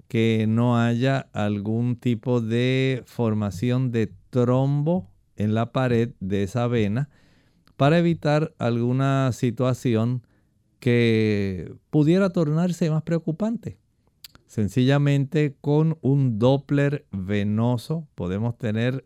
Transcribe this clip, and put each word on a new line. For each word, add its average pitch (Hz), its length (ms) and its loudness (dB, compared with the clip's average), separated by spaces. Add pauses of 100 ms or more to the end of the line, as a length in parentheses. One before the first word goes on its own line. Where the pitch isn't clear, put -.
que 113 400 2
no 117 320 2
haya 123 540 0
algún 107 640 -2
tipo 120 460 -2
de 123 640 -2
formación 117 880 -2
de 113 200 -2 (180)
trombo 143 800 0 (320)
en 107 160 0
la 117 160 -2
pared 123 480 0
de 98 240 -2
esa 120 240 -2
vena 117 420 -2 (680)
para 147 200 4
evitar 156 640 0
alguna 127 760 0
situación 123 880 -2 (580)
que 107 920 2 (160)
pudiera 170 400 4
tornarse 170 640 0
más 156 120 -2
preocupante. 165 760 -4 (680)
Sencillamente 139 1120 0
con 156 400 0
un 131 380 0
Doppler 143 720 0
venoso 107 1040 -2
podemos 101 420 -4
tener 120 480 -4